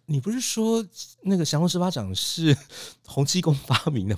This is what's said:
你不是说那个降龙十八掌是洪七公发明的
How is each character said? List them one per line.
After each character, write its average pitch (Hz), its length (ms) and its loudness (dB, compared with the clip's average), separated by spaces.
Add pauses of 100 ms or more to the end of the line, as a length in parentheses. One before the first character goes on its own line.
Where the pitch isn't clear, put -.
你 143 140 0
不 156 120 -4
是 247 80 -2
说 226 460 0 (360)
那 196 140 2
个 170 80 2
降 147 160 0
龙 180 80 4
十 175 120 0
八 180 100 0
掌 104 240 -6
是 151 420 2 (520)
洪 139 180 0
七 180 160 0
公 156 140 4
发 135 340 0
明 107 180 -2
的 104 100 0